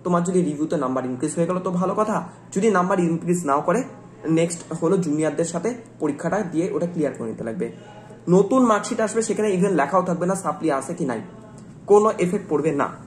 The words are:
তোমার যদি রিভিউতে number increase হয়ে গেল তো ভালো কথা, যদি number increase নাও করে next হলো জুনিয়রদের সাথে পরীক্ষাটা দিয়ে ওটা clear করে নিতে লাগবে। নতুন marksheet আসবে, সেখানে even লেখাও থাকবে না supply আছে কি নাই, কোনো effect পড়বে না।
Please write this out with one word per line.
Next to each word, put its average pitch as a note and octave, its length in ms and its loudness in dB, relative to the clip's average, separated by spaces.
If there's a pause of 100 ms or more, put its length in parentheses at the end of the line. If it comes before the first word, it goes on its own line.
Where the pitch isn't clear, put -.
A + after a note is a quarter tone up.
তোমার F3 200 2
যদি F#3 180 2
রিভিউতে D3+ 360 -2
number C3 280 -2
increase B2+ 300 -4
হয়ে E3+ 120 0
গেল F3+ 120 -2
তো F#3 120 -4
ভালো F#3 220 0
কথা, G#3 360 -2 (220)
যদি G#3 200 2
number F#3 280 4
increase E3+ 460 0
নাও C#3+ 160 2
করে F3+ 220 0 (460)
next E3 440 0
হলো E3+ 240 2
জুনিয়রদের D#3 480 0
সাথে G3 300 -4 (240)
পরীক্ষাটা D#3+ 400 -2
দিয়ে E3+ 340 -2
ওটা F3 140 -2
clear D#3 260 -2
করে A#2 160 -8
নিতে A2 140 -8
লাগবে। A2+ 280 -6 (580)
নতুন G3+ 360 6
marksheet G#3+ 340 2
আসবে, A3 220 0
সেখানে G#3+ 280 0
even F#3+ 200 2
লেখাও F3+ 320 2
থাকবে F3 240 -2
না F#3+ 100 0
supply D#3 360 -2
আছে C3+ 220 -4
কি E3 120 -4
নাই, A#2 160 -4 (640)
কোনো G#3 260 8
effect F3+ 380 -2
পড়বে D3+ 220 2
না। C#3 180 0 (180)